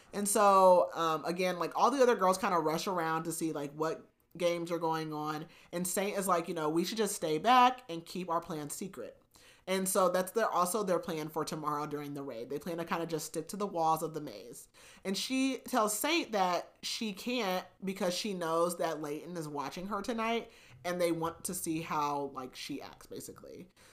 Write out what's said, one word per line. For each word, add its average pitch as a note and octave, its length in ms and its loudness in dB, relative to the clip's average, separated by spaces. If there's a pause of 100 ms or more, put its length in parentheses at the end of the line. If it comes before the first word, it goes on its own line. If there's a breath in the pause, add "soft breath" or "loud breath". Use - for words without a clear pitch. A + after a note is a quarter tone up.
(120)
And G#3 160 -2
so, F#3+ 640 8
um, D#3+ 300 0
again, F3 340 0
like, E3 160 -4
all G3 160 6
the C#4 120 4
other A#3+ 140 6
girls F#3 220 4
kinda F#3 200 2
rush D#3+ 280 0
around E3 380 0
to E3 80 -4
see, D#3+ 200 -2
like, D3 200 -6
what D#3 340 -4 (300)
games E3+ 340 0
are E3+ 80 0
going D#3+ 360 -2
on. D3+ 320 -6 (260 loud breath)
And F3+ 140 -2
Saint G3 320 -2
is F#3+ 100 -2
like, E3+ 200 2
you F#3 60 -4
know, D3+ 140 0
"We E3+ 160 2
should G#3 140 -4
just G3 180 0
stay D#3 220 0
back B3 500 6
and E3 160 -8
keep F3+ 240 -8
our E3+ 120 0
plan D3+ 280 -8
secret." E3 480 -10 (500 soft breath)
And F#3+ 220 0
so F#3 220 4
that's F#3 220 0
their, A3 180 2
also F3+ 320 2
their F#3 160 2
plan D#3+ 320 -4
for D#3 140 -4
tomorrow D3+ 420 -4
during D3 260 -6
the C#3+ 100 -8
raid. B2+ 280 -8
They C#3+ 80 -4
plan E3+ 180 -6
to E3 80 -6
kinda E3+ 220 -2
just D#3+ 200 -4
stick D#3 220 -8
to - 80 -10
the G3+ 100 -2
walls E3 360 0
of D#3+ 100 -6
the D#3 80 -8
maze. A#2+ 480 -14 (360 loud breath)
And F#3+ 120 -2
she C4 500 0
tells G#3+ 320 2
Saint D4+ 340 0
that F3+ 500 0
she G#3+ 320 -6
can't G3+ 500 -2 (180)
because F#3+ 300 -2
she G3 220 -4
knows E3+ 420 2
that E3 240 -2
Layton D#3 380 -8
is D3+ 100 -6
watching C#3+ 380 -6
her G3+ 160 -4
tonight, A3+ 500 -2 (320 loud breath)
and F3 160 -2
they E3+ 100 4
want E3 340 -2
to F#3 100 -6
see D#3+ 260 -4
how, C#3+ 540 -2
like, B2+ 200 -10
she - 260 -10
acts, - 260 -18
basically. - 640 -14 (240 soft breath)